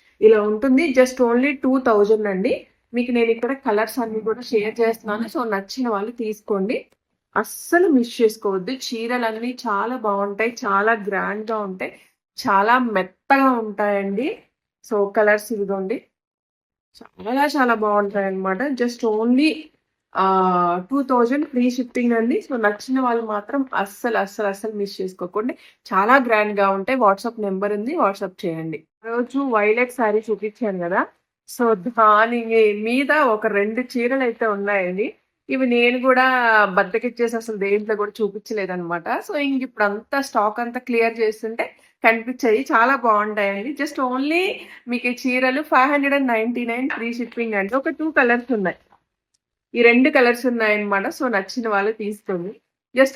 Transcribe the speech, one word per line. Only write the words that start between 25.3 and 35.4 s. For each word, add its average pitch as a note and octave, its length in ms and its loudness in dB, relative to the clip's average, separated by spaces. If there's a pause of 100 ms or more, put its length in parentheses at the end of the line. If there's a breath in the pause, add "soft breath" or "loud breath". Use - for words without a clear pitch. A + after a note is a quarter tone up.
చాలా G#3 240 4
గ్రాండ్ G#3+ 440 2
గా G3 100 4
ఉంటాయి. G3 280 -2
WhatsApp A3 420 0
నెంబర్ G3+ 320 -2
ఉంది, A3 240 -4
WhatsApp G3+ 500 -2
చేయండి. D#3+ 360 -6 (220)
ఆ A3 40 -12
రోజు A#3+ 300 -4
వైలెట్ A#3+ 540 0
శారీ A3 380 0
చూపించాను G#3 480 -4
కదా, F3+ 280 -2 (540)
so, A3+ 140 2
దాని A3+ 1000 4
మీద A#3+ 400 0
ఒక B3 340 2
రెండు G#3 340 0
చీరలు B3 420 -2
అయితే A#3+ 240 -2
ఉన్నాయండి. G3+ 680 -2 (360)